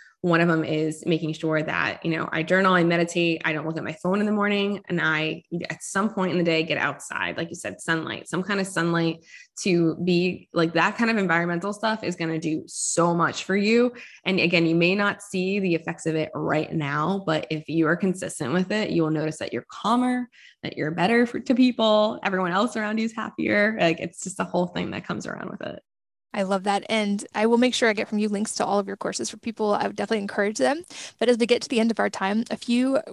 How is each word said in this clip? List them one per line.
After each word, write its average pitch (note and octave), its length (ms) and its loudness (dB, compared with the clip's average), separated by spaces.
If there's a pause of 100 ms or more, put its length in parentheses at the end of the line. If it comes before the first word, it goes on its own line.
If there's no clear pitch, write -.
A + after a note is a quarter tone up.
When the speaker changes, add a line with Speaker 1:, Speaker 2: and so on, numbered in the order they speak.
(200)
Speaker 1:
one E3+ 220 4
of E3+ 80 4
them D#3+ 140 2
is D#3 440 -2
making E3 260 0
sure D#3 300 0
that, A#2 420 -2
you E3 60 0
know, - 200 -2
I D#3+ 120 -2
journal, F#3 300 4
I F3 100 6
meditate, E3+ 600 2
I D#3+ 100 -2
don't D3+ 120 -4
look D#3+ 120 -4
at C#3 60 -6
my C3 200 -6
phone F#3 160 2
in G#3 80 2
the G#3 40 0
morning, G3+ 560 0
and E3+ 140 0
I, D#3 400 0 (300)
at D#3 100 -10
some G#3 320 -2
point F#3 200 0
in F3 40 2
the F3 60 2
day, D#3+ 180 4
get D3+ 160 -2
outside, - 600 -4
like E3+ 120 -4
you E3+ 60 -12
said, - 260 -10
sunlight, - 460 -4
some F3 160 -4
kind G3 160 -2
of F#3+ 80 -2
sunlight E3 580 0 (360)
to E3+ 420 2
be, F3+ 500 0
like, E3 200 2
that F3 220 2
kind A3+ 140 2
of A3+ 80 2
environmental F3 560 0
stuff A3 300 -2
is F3+ 120 -4
gonna D#3+ 220 -4
do D#3 300 -4
so - 480 0
much D#3+ 300 0
for F#3 100 -2
you. A#3 380 4 (300)
And F#3+ 160 2
again, E3+ 280 4
you E3 80 4
may E3+ 180 4
not G3+ 300 0
see F#3+ 360 -2
the F#3+ 140 2
effects E3 320 -4
of D#3+ 80 0
it D#3 220 -2
right D#3 360 -2
now, D#3 540 0
but D#3 240 0
if D#3 180 -6
you D#3+ 200 2
are D#3+ 80 4
consistent E3+ 580 -2
with F#3 180 0
it, G#3+ 200 -2
you E3+ 100 2
will D#3 80 2
notice D#3 300 -2
that - 120 -6
you're A#2+ 200 -6
calmer, B3 580 0 (320)
that - 160 -8
you're D3+ 140 -2
better G#3+ 340 4
for, - 140 -6
to B3 160 0
people, A3+ 680 4
everyone F#3 280 0
else A3+ 260 0
around G#3+ 220 -2
you A3 60 0
is A3+ 100 -6
happier. G#3+ 640 0
Like, E3 200 2
it's - 240 -10
just - 160 -10
a - 40 -2
whole F3+ 240 0
thing E3+ 240 -6
that F#2+ 120 -8
comes - 220 -8
around G1+ 240 -8
with - 120 -14
it. - 200 -10 (520)
Speaker 2:
I G#3 100 -2
love F#3+ 200 0
that. G3+ 240 0
And G#3 380 0 (100)
I G#3 100 2
will A#3 120 4
make B3 160 4
sure A#3 160 2
I G#3+ 40 2
get G3+ 140 -4
from G#3+ 120 -2
you G#3+ 100 0
links G#3 260 -2
to - 100 0
all G3 140 2
of G3 80 -2
your G3 80 -6
courses - 340 -6
for - 60 -12
people. G#3+ 380 -2
I G3+ 140 0
would G3+ 100 -6
definitely G#3 240 -2
encourage G3+ 380 -2
them. C4+ 240 2 (360)
But A#3+ 80 2
as B3 100 4
we A#3 80 2
get A#3+ 180 2
to - 40 -10
the A3+ 140 0
end A3+ 100 2
of G#3 80 -2
our G3+ 100 0
time, G3+ 400 -2
a A3 60 -4
few B3+ 440 0 (140)